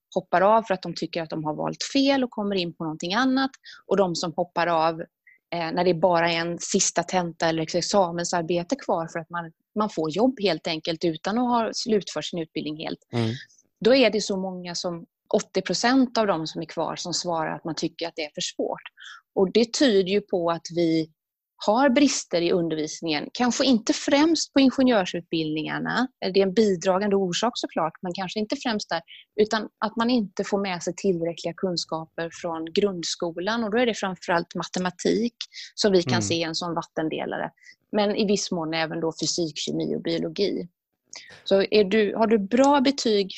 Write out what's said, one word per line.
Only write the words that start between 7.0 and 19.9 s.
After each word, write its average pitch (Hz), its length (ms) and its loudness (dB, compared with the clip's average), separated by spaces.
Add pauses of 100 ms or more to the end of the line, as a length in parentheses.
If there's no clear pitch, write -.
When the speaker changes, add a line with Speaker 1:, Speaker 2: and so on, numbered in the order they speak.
Speaker 1:
tenta 170 440 -2
eller 160 160 0
ett 160 120 -4
examensarbete 175 1000 0
kvar 170 320 -2
för 170 120 -8
att 160 100 -10
man, 170 220 -8 (280)
man 214 100 0
får 160 220 -2
jobb 233 300 2
helt 170 260 0
enkelt 165 380 -2
utan 175 320 -2
att 254 120 0
ha 226 240 0
slutfört 208 520 -2
sin 175 140 -6
utbildning 156 380 -6
helt. - 220 -8 (140)
Speaker 2:
Mm. 117 160 0 (560)
Speaker 1:
Då 240 100 6
är 247 140 6
det 208 120 0
så 196 160 -2
många 180 380 -8
som 170 300 -6 (280)
åttio - 280 0
procent 240 560 2
av 220 100 2
de 160 200 0
som 165 140 -8
är 160 40 -8
kvar 160 300 -4
som 175 180 -8
svarar 165 420 -2
att - 100 -12
man 160 100 -6
tycker 165 320 -6
att 165 80 -14
det 160 100 -6
är 151 80 -12
för 185 80 -10
svårt. - 400 -6 (540)
Och 185 160 2
det 233 220 4
tyder 196 380 4